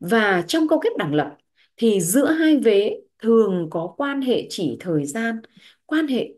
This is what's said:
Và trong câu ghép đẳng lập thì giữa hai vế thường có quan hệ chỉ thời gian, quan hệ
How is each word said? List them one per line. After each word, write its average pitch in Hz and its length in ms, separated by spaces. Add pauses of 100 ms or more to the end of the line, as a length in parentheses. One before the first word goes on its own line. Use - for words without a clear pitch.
Và 196 480
trong 320 200
câu 320 100
ghép 466 180
đẳng 147 180
lập 147 220 (400)
thì 214 240
giữa 202 320
hai 311 240
vế 220 440 (180)
thường 202 520
có 175 260
quan 277 260
hệ 247 280
chỉ 135 300
thời 156 240
gian, 226 360 (460)
quan 311 200
hệ 254 320